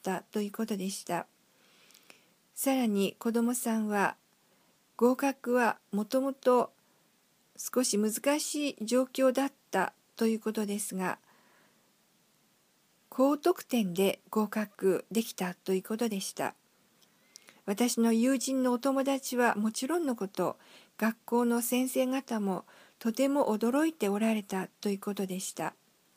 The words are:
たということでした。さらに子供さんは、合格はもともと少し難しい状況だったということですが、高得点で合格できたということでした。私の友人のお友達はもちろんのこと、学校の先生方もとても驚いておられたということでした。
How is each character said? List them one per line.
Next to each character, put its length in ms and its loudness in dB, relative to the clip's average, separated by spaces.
た 280 -2
と 100 -2
い 60 -2
う 40 -8
こ 140 -4
と 100 -4
で 140 -4
し 160 -10
た。 220 -4
さ 200 0
ら 120 2
に 320 0
子 120 -2
供 220 2
さ 240 -2
ん 100 -2
は、 300 0
合 180 6
格 380 -2
は 240 4
も 140 0
と 140 0
も 140 0
と 400 4
少 280 -2
し 140 0
難 420 0
し 320 -4
い 140 -10
状 180 2
況 280 2
だ 140 0
っ 80 -4
た 240 0
と 80 0
い 100 2
う 40 -4
こ 120 -4
と 140 -2
で 140 -4
す 160 -8
が、 240 -4
高 300 2
得 260 0
点 300 -2
で 260 2
合 180 0
格 600 0
で 140 0
き 100 -10
た 200 -4
と 200 -4
い 60 2
う 40 -12
こ 140 -6
と 120 0
で 100 -6
し 140 -10
た。 200 -2
私 340 0
の 140 4
友 240 4
人 260 -2
の 100 2
お 60 -2
友 240 0
達 340 -2
は 180 4
も 160 -2
ち 160 -6
ろ 100 0
ん 80 -2
の 100 -2
こ 120 -6
と、 300 -4
学 180 0
校 200 2
の 160 2
先 280 0
生 180 0
方 320 -4
も 260 -2
と 120 -2
て 160 2
も 200 2
驚 380 2
い 80 0
て 160 -2
お 100 0
ら 140 2
れ 100 -2
た 240 -4
と 80 -2
い 60 0
う 40 -8
こ 160 -6
と 100 -2
で 140 -4
し 140 -10
た。 200 -6